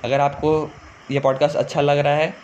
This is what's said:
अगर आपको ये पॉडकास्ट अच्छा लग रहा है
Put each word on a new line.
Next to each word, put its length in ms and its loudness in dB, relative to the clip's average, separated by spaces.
अगर 160 0
आपको 500 0
ये 100 0
पॉडकास्ट 360 0
अच्छा 240 -2
लग 180 2
रहा 160 2
है 300 0